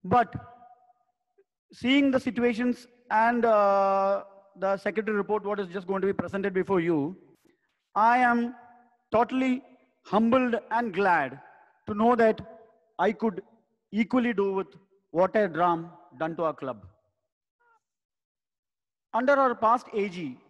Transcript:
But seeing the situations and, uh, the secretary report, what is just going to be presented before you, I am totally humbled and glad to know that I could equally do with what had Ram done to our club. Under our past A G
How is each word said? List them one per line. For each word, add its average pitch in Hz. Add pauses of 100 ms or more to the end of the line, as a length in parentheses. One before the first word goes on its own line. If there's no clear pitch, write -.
But 226 (1400)
seeing 269
the 254
situations 240 (240)
and, 226
uh, 196 (320)
the 196
secretary 214
report, 202
what 208
is 185
just 175
going 196
to 190
be 196
presented 190
before 185
you, 165 (760)
I 233
am 240 (580)
totally 254 (420)
humbled 233 (140)
and 226
glad 160 (460)
to 208
know 226
that 220 (580)
I 196
could 214 (500)
equally 233
do 196
with 180 (420)
what 185
had 196
Ram 170 (280)
done 160
to 175
our 151
club. 117 (2250)
Under 254
our 269
past 233
A 208
G 165 (120)